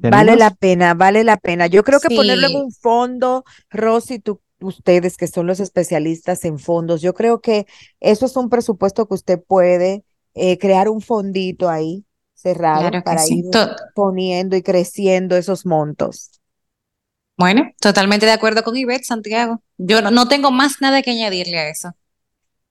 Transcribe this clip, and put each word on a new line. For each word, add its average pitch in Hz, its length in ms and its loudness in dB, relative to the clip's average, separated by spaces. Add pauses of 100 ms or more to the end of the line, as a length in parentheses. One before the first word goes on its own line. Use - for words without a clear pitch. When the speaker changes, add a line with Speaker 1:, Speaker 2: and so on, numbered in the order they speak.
Speaker 1:
¿Te 120 100 0
Speaker 2:
vale 214 220 6
Speaker 1:
animas? 220 180 6
Speaker 2:
la 185 40 -4
pena, 175 400 2
vale 196 300 4
la 214 140 4
pena. 175 280 -2
Yo 190 160 4
creo 277 160 4
que 294 160 -2
ponerlo 220 320 2
en 262 60 -2
Speaker 3:
Sí. 269 40 -4
Speaker 2:
un 277 140 -6
fondo, 247 720 -2 (260)
Rosy, 226 500 -2
tú, 202 200 -8 (200)
ustedes 180 560 0
que 175 100 -6
son 170 200 -4
los 180 120 -2
especialistas 165 840 -4
en 151 140 -6
fondos, 165 420 -2
yo 180 140 -2
creo 233 260 0
que 208 260 -2 (320)
eso 214 280 0
es 254 100 -6
un 247 120 -4
presupuesto 208 600 0
que 196 60 -6
usted 180 280 -4
puede, 185 640 2 (300)
eh, 180 240 0
crear 190 300 2
un 220 120 -4
fondito 190 680 -4
ahí 165 360 -6 (300)
cerrado 170 480 -2
Speaker 3:
Claro 175 160 -2
que 175 40 -8
Speaker 2:
para 170 200 -2
Speaker 3:
sí. 165 160 0
Speaker 2:
ir 175 120 -6
Speaker 3:
To- 214 240 2 (200)
Speaker 2:
poniendo 185 600 -2
y 185 80 0
creciendo 185 720 0
esos 180 300 -4
montos. 151 760 -4 (960)
Speaker 3:
Bueno, 190 340 2 (100)
totalmente 202 460 2
de 220 60 6
acuerdo 220 300 0
con 233 140 -6
Ivette, 262 280 -4
Santiago. 226 580 -6 (160)
Yo 202 240 2
no, 202 80 0
no 240 180 2
tengo 277 220 2
más 277 320 0
nada 269 180 2
que 262 100 -4
añadirle 185 480 -6
a 156 120 -4
eso. 175 220 -12 (760)